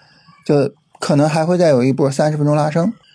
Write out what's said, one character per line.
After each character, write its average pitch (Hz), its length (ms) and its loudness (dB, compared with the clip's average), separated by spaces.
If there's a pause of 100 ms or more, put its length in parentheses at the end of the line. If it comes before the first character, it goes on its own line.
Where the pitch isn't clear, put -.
(440)
就 143 300 0 (260)
可 - 160 -2
能 147 140 2
还 160 160 0
会 175 140 0
再 170 100 4
有 127 140 2
一 131 100 2
波 135 160 -2
三 151 220 -2
十 151 80 -4
分 147 40 -2
钟 147 120 2
拉 151 160 0
升。 170 200 -2 (240)